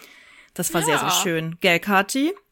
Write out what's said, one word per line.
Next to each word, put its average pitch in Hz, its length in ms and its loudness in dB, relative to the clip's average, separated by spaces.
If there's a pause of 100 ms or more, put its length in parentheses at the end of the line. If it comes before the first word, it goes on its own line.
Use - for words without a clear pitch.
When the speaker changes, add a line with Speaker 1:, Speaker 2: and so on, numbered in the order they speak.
(540)
Speaker 1:
Das - 200 -6
war 170 80 0
sehr, 156 180 0
sehr 202 100 0
Speaker 2:
Ja. 180 40 2
Speaker 1:
schön. 165 460 -2
Gell, 175 220 2
Kathi? 208 500 0 (200)